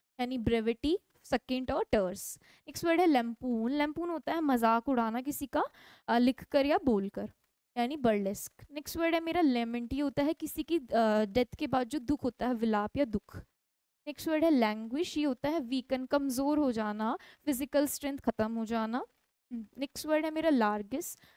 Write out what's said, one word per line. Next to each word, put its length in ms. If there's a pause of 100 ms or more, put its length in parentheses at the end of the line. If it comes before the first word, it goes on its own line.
(200)
यानी 180
brevity, 640 (240)
succinct 500
और 180
terse। 520
नेक्स्ट 420
word 160
है 40
lampoon। 680
Lampoon 380
होता 240
है 80
मजाक 480
उड़ाना 320
किसी 260
का, 160 (440)
अ, 100
लिखकर 480
या 120
बोलकर, 560 (440)
यानी 200
बर्लेस्क। 760
नेक्स्ट 260
वर्ड 160
है 60
मेरा 220
लेमेंट। 520
ये 80
होता 220
है 100
किसी 300
की, 140
अ, 480
डेथ 200 (140)
के 80
बाद 200
जो 120
दुख 240
होता 240
है, 60
विलाप 440
या 80
दुख। 360 (680)
नेक्स्ट 200
वर्ड 160
है 60
लैंग्विश। 680
ये 60
होता 260
है 100
weaken, 460
कमज़ोर 520
हो 140
जाना, 460 (280)
physical 420
strength 300
ख़त्म 400
हो 80
जाना। 400 (480)
नेक्स्ट 520
वर्ड 200
है 60
मेरा 180
लार्गिस। 680 (200)